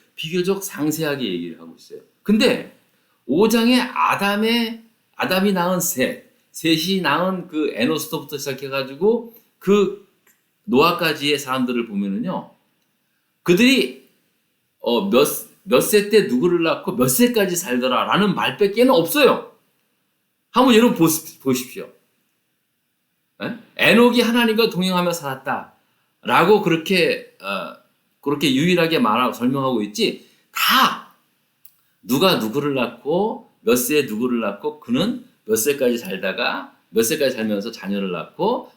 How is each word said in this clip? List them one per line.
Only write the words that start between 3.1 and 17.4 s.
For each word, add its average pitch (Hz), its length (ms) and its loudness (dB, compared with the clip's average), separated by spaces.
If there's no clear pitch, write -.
오 190 220 2
장에 233 320 2
아담의, 220 1040 -2
아담이 190 380 0
낳은 180 260 0
셋, - 460 -4
셋이 165 500 -2
낳은 170 460 0
그 151 260 -2
에노스부터 147 640 -4
시작해가지고 139 1000 -4
그 196 460 2
노아까지의 147 760 2
사람들을 123 480 -4
보면은요, 101 640 -6
그들이, 233 640 2
어, 104 300 0
몇, 135 180 4
몇 120 160 2
세 208 300 2
때 208 180 6
누구를 165 360 2
낳고 160 320 -2
몇 127 120 2
세까지 214 480 2